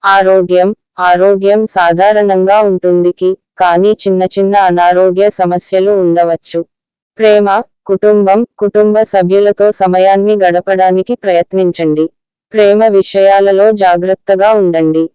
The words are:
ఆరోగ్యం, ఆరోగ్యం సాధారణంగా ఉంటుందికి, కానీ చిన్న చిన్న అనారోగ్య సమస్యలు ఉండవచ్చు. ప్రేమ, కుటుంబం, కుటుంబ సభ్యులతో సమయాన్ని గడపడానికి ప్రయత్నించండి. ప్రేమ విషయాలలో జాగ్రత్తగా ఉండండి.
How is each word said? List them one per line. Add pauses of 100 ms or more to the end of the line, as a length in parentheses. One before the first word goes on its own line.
ఆరోగ్యం, (240)
ఆరోగ్యం
సాధారణంగా
ఉంటుందికి, (200)
కానీ
చిన్న
చిన్న
అనారోగ్య
సమస్యలు
ఉండవచ్చు. (580)
ప్రేమ, (240)
కుటుంబం, (100)
కుటుంబ
సభ్యులతో
సమయాన్ని
గడపడానికి
ప్రయత్నించండి. (460)
ప్రేమ
విషయాలలో
జాగ్రత్తగా
ఉండండి.